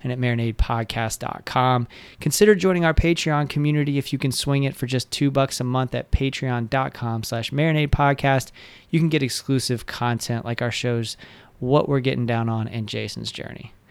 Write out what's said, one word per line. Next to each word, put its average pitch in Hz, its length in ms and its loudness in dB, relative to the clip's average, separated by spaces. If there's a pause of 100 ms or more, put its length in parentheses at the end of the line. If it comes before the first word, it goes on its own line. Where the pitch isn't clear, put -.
and 127 100 -4
at 127 60 -4
marinadepodcast 117 1000 -2
dot - 260 -10
com. 127 420 2 (320)
Consider 208 340 6
joining 180 300 2
our 160 80 4
Patreon 156 560 2
community 147 480 2
if - 160 -2
you 135 60 -2
can 135 120 0
swing 139 340 0
it 131 120 -2
for 131 100 -4
just 123 240 -2
two 143 200 0
bucks 135 280 0
a 127 60 -2
month 127 300 -2
at - 180 -6
patreon 127 560 -2
dot 135 240 -2
com 113 300 -4
slash 113 280 -6
marinadepodcast. 143 1000 2 (380)
You 160 100 2
can 165 80 4
get 151 140 2
exclusive 127 640 -2
content 117 580 -4
like 117 160 -4
our 120 100 -2
shows, 117 460 -2 (440)
What 135 280 2
We're 139 120 2
Getting 123 260 0
Down 117 240 0
On 110 180 -2
and 110 180 -6
Jason's 110 460 -8
Journey. - 400 -12 (180)